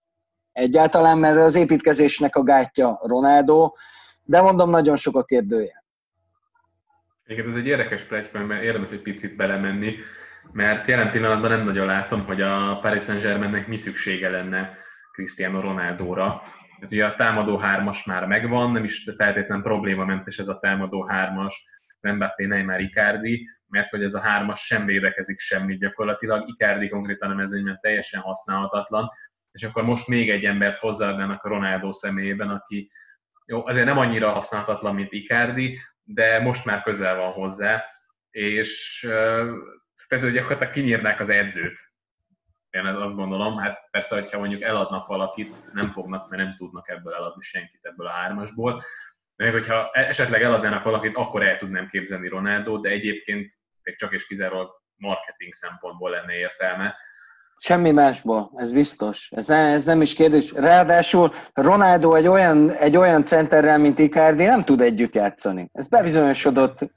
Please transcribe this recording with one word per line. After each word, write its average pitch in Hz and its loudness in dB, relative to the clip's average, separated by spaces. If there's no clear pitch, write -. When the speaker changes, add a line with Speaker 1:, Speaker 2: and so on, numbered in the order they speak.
Speaker 1:
Egyáltalán, 160 6
mert 156 6
az 160 8
építkezésnek 151 4
a 139 4
gátja 127 4
Ronaldo, 143 6
de 170 6
mondom, 185 6
nagyon 151 4
sok 139 -2
a 127 2
kérdője. 110 -2
Speaker 2:
Igen, 113 -8
ez 117 -6
egy 120 -4
érdekes 123 -2
pletyka, 104 -8
mert 104 -6
érdemes 113 -4
egy 101 -12
picit 98 -10
belemenni, 98 -2
mert 104 -2
jelen 117 2
pillanatban 110 0
nem 110 0
nagyon 98 -2
látom, 98 -2
hogy 95 -4
a 98 -2
Paris 107 -2
Saint-Germainnek 101 -4
mi 113 -8
szüksége 92 -6
lenne 92 -6
Cristiano 95 -8
Ronaldóra. 92 -6
Ez 101 -18
ugye 107 2
a 104 -2
támadó 107 0
hármas 98 -2
már 92 -4
megvan, 120 0
nem 113 0
is - -8
feltétlenül 101 -2
problémamentes 95 -4
ez 98 -10
a 95 -8
támadó 98 -4
hármas, 95 -6
az 104 -4
Mbappé, 101 -4
Neymar, 95 -2
Icardi, 107 -2
mert 101 -4
hogy 104 -6
ez 101 -4
a 104 -6
hármas 104 -2
sem 107 -2
védekezik 95 -4
semmit 95 -6
gyakorlatilag. 107 -4
Icardi 101 -2
konkrétan 101 -6
a 98 -6
mezőnyben 98 -6
teljesen 101 -4
használhatatlan, 98 -6
és - -14
akkor 113 -4
most 117 -2
még 120 0
egy 101 0
embert 101 0
hozzáadnának 101 -4
a 104 -8
Ronaldo 95 -4
személyében, 98 -6
aki 101 -10
jó, 117 -8
azért 123 0
nem 139 0
annyira 113 0
használhatatlan, 104 -6
mint 98 -6
Icardi, 123 -4
de 113 0
most 123 -2
már 104 -4
közel 98 -2
van 92 -4
hozzá, 98 -4
és, 107 -6
ö, 113 -2
ezzel 127 -2
gyakorlatilag 127 -4
kinyírnák 113 0
az 104 -4
edzőt. 95 -2
Én 92 -6
azt 101 -6
gondolom, 98 -4
hát 101 -8
persze, 104 -6
hogyha 101 -6
mondjuk 101 -6
eladnak 98 -4
valakit, 98 -8
nem 101 -6
fognak, 95 -12
mert 95 -6
nem 92 -8
tudnak 90 -18
ebből 85 -14
eladni 85 -12
senkit - -16
ebből 87 -16
a 87 -10
hármasból. 104 -8
De 110 -2
még 113 0
hogyha 113 -2
e-, 131 0
esetleg 117 0
eladnának 107 0
valakit, 110 -2
akkor 113 -4
el 95 2
tudnám 95 -8
képzelni 92 -8
Ronaldo, 104 -4
de 101 -4
egyébként 104 -6
még 92 -14
csak 101 -8
és - -8
kizárólag 92 -8
marketing 92 -10
szempontból 90 -12
lenne 87 -8
értelme. 92 -6
Speaker 1:
Semmi 175 4
másból, 117 2
ez 120 -8
biztos. 123 -2
Ez 110 -6
ne-, 156 4
ez 147 2
nem 165 4
is 147 2
kérdés. 151 4
Ráadásul 170 4
Ronaldo 175 6
egy 160 6
olyan, 170 6
egy 151 4
olyan 170 6
centerrel, 151 4
mint 147 4
Icardi, 156 6
nem 226 4
tud 135 4
együtt 117 2
játszani. 98 -2
Ez 135 -10
bebizonyosodott, 143 2